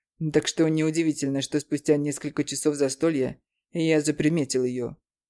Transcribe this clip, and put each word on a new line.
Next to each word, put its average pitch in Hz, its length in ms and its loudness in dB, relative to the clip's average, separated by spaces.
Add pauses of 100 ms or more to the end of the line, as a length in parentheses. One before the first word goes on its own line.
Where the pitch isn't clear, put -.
(320)
Так 151 140 2
что 160 220 2
неудивительно, 156 720 0
что 147 200 -2
спустя 147 360 0
несколько 147 480 -4
часов 147 300 -2
застолья 135 640 0 (320)
я 160 280 2
заприметил 147 640 0
её, 123 320 -4 (340)